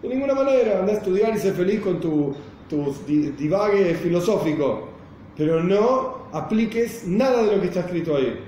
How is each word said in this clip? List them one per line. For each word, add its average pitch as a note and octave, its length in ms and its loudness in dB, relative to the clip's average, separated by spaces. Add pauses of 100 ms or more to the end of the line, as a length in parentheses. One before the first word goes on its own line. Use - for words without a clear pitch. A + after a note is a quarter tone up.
De A#3+ 80 -6
ninguna C4+ 240 0
manera, B3+ 460 2
anda G3 140 2
a - 20 0
estudiar G#3 400 0
y - 40 0
sé G3 120 0
feliz G3 300 0
con F3 180 -2
tu, D3+ 340 0 (340)
tu C#3+ 280 -2 (100)
di-, D3 320 0
divague F#3+ 580 2
filosófico, D#3+ 920 0 (500)
pero D#3+ 240 2
no A3 560 2 (140)
apliques A3 720 -2
nada A#3 380 2
de G#3 120 2
lo F3+ 60 2
que F3 60 0
está F3 140 -2
escrito E3+ 340 -2
ahí. A#2+ 320 0